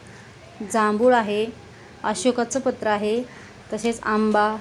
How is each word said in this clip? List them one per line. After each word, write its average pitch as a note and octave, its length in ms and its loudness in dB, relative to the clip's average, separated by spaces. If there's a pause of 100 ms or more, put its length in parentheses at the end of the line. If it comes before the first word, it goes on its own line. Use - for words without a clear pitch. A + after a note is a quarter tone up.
(720)
जांभूळ G#3+ 400 4
आहे, G#3+ 320 2 (580)
अशोकाचं A#3+ 560 0
पत्र B3 280 -4
आहे, G#3+ 360 0 (500)
तसेच A#3 300 -4
आंबा G#3+ 580 2